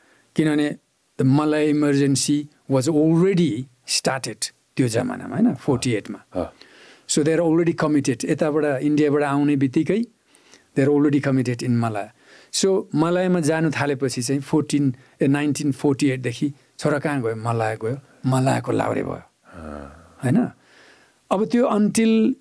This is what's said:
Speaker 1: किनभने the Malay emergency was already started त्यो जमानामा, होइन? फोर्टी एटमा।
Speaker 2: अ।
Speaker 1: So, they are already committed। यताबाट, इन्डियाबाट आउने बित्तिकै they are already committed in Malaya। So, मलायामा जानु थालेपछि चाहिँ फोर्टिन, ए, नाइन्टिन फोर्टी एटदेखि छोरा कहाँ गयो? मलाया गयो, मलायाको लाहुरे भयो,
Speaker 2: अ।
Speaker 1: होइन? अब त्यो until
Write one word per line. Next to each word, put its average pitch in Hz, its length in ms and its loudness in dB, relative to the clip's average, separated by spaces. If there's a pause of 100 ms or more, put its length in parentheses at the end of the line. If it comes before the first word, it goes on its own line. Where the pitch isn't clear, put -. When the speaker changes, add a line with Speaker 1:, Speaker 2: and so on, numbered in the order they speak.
(360)
Speaker 1:
किनभने 151 400 0 (460)
the 131 100 4
Malay 151 420 2
emergency 147 720 0 (240)
was 135 240 0
already 165 680 2 (240)
started - 640 -4 (260)
त्यो 131 100 2
जमानामा, 104 480 -4
होइन? 202 200 2
फोर्टी 123 360 -2
एटमा। 101 320 -6 (100)
Speaker 2:
अ। 87 180 -6 (580)
Speaker 1:
So, - 80 0
they 156 200 2
are 165 120 2
already 165 340 2
committed। 147 460 0
यताबाट, 151 360 0
इन्डियाबाट 147 580 2
आउने 143 320 0
बित्तिकै 151 440 0 (800)
they 135 100 2
are 147 100 4
already 143 300 2
committed 127 360 -2
in 120 140 0
Malaya। 110 300 -4 (460)
So, 190 320 0 (100)
मलायामा 175 440 2
जानु 160 320 0
थालेपछि 131 500 -2
चाहिँ 135 200 -2
फोर्टिन, 143 540 0 (260)
ए, 160 60 2
नाइन्टिन 143 440 0
फोर्टी 143 380 0
एटदेखि 127 440 -4 (260)
छोरा 151 200 0
कहाँ 143 220 -2
गयो? 113 140 -2
मलाया 113 400 -2
गयो, 117 240 -6 (260)
मलायाको 127 460 0
लाहुरे 110 320 -2
भयो, 87 180 -10 (240)
Speaker 2:
अ। - 160 -20 (640)
Speaker 1:
होइन? 156 260 2 (800)
अब 190 140 0
त्यो 240 220 2
until 220 720 2